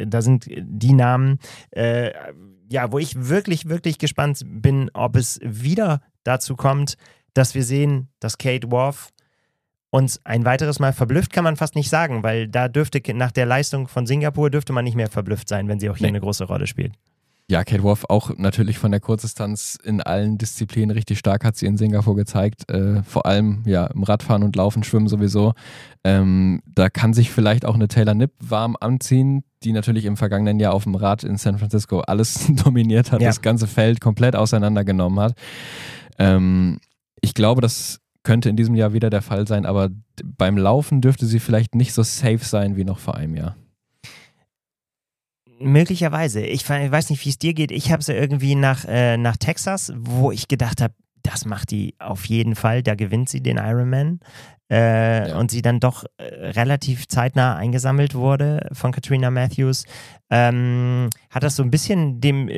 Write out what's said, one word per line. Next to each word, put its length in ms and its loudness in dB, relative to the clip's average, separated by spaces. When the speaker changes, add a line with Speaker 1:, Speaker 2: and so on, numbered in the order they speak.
Speaker 1:
da 140 -2
sind 280 2
die 420 0
Namen, 460 4
äh, 400 -2
ja, 220 -4
wo 80 -2
ich 300 -6
wirklich, 400 -2
wirklich 300 -4
gespannt 460 -2
bin, 480 -2
ob 220 -2
es 300 0
wieder 560 -2
dazu 320 -2
kommt, 380 0
dass 200 2
wir 100 -2
sehen, 440 0
dass 200 -6
Kate 320 -4
Worth 400 -2
uns 340 2
ein 220 -2
weiteres 340 0
Mal 140 0
verblüfft, 400 0
kann 100 2
man 120 0
fast 200 -4
nicht 140 -2
sagen, 320 0
weil 260 -2
da 200 0
dürfte 340 -2
ke-, 100 -6
nach 180 -2
der 140 0
Leistung 440 -2
von 180 -4
Singapur 420 0
dürfte 240 -2
man 120 -2
nicht 120 -4
mehr 140 -2
verblüfft 400 -6
sein, 180 -2
wenn 100 -2
sie 120 -2
auch 80 -6
hier 80 0
Speaker 2:
Nee. 60 0
Speaker 1:
eine 80 -2
große 240 -4
Rolle 220 -4
spielt. 280 -6
Speaker 2:
Ja, 120 2
Kate 200 0
Worth 260 0
auch 300 0
natürlich 400 0
von 120 0
der 100 0
Kurzdistanz 840 -6
in 160 -2
allen 380 -2
Disziplinen 540 -2
richtig 260 -2
stark, 260 0
hat 120 0
sie 100 -4
in 100 2
Singapur 400 2
gezeigt. 540 -2
Äh, 320 0
vor 240 -4
allem 400 2
ja 220 2
im 140 -4
Radfahren 400 2
und 140 0
Laufen, 260 2
Schwimmen 260 2
sowieso. 440 2
Ähm, 600 4
da 240 2
kann 240 2
sich 180 4
vielleicht 360 2
auch 80 0
eine 140 2
Taylor 260 2
Nipp 260 0
warm 400 -4
anziehen, 640 0
die 100 -2
natürlich 340 0
im 100 -2
vergangenen 420 0
Jahr 140 2
auf 120 0
dem 100 -2
Rad 280 0
in 140 -4
San 220 -2
Francisco 420 -2
alles 480 -2
<laughs> 160 4
dominiert 480 4
hat, 80 2
Speaker 1:
Ja. 80 6
Speaker 2:
das 140 0
ganze 240 2
Feld 340 2
komplett 340 2
auseinandergenommen 840 2
hat. 140 2
Ähm, 600 4
ich 140 -2
glaube, 260 4
das 400 -2
könnte 260 4
in 80 2
diesem 180 2
Jahr 180 2
wieder 180 2
der 120 0
Fall 240 -2
sein, 200 0
aber 220 0
d-, 60 -6
beim 320 0
Laufen 440 2
dürfte 260 2
sie 140 2
vielleicht 340 0
nicht 180 2
so 100 0
safe 360 0
sein 380 -2
wie 80 -2
noch 140 -4
vor 180 -8
einem 200 -6
Jahr. 200 -8
Speaker 1:
Möglicherweise. 800 2
Ich 240 -4
fe-, 260 -2
weiß 200 0
nicht, 140 -2
wie 60 -2
es 80 -6
dir 160 -2
geht. 160 -2
Ich 220 -2
habe 100 0
sie 120 -4
irgendwie 400 0
nach, 320 2
äh, 300 2
nach 200 0
Texas, 600 -4
wo 360 0
ich 160 -10
gedacht 320 -2
hab, 120 0
das 240 -6
macht 240 -8
die 280 -4
auf 280 -10
jeden 280 0
Fall, 280 0
da 120 0
gewinnt 340 -2
sie 140 -6
den 160 -2
Ironman. 600 -2
Äh, 580 2
Speaker 2:
Ja. 100 -4
Speaker 1:
und 120 0
sie 100 -4
dann 180 0
doch, 260 -2
äh, 80 -18
relativ 560 -2
zeitnah 500 2
eingesammelt 580 0
wurde 580 0
von 200 -4
Katrina 380 -2
Matthews, 540 0
ähm, 800 2
hat 120 -4
das 120 0
so 80 0
ein 80 0
bisschen 500 0
dem, 380 4